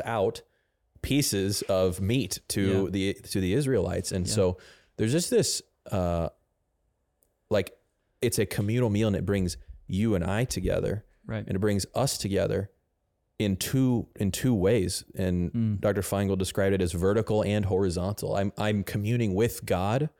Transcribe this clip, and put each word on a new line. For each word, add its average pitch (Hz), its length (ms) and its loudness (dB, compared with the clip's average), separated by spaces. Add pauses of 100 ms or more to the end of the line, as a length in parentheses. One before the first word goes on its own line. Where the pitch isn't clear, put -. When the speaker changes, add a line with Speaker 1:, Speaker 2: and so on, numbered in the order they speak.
Speaker 1:
out 113 360 -2 (600)
pieces 101 640 0
of 92 360 2
meat 98 400 -2 (100)
to 95 360 2
Speaker 2:
Yeah. - 40 -2
Speaker 1:
the, 98 240 0 (180)
to 98 100 0
the 92 120 2
Israelites. 101 600 0
And 90 120 0
Speaker 2:
Yeah. - 80 -4
Speaker 1:
so 92 240 2 (380)
there's 110 160 0
just 170 180 0
this, 220 320 0 (300)
uh, 85 380 0 (1200)
like, 101 220 0 (500)
it's 117 180 0
a 104 60 2
communal 113 440 0
meal, 104 180 2
and 101 100 2
it - 80 -2
brings 95 320 0 (300)
you 104 280 2
and 87 80 2
I 101 220 0
together, 92 580 -2 (220)
Speaker 2:
Right. 110 200 -8
Speaker 1:
and 98 100 -4
it 95 40 -2
brings 101 340 0
us 131 240 -2
together 98 540 -2 (680)
in 98 200 0
two, 127 580 0
in 101 160 0
two 127 220 0
ways. 95 500 2 (120)
And 90 360 0
Speaker 2:
Mm. 110 300 0
Speaker 1:
Doctor 101 200 0
Feingold 98 360 0
described 95 360 0
it 95 80 2
as 87 120 -2
vertical 104 500 2
and 104 220 0
horizontal. 95 720 0
I'm, 101 220 -2
I'm 104 260 0
communing 110 500 -2
with 113 320 0
God, 110 440 0 (100)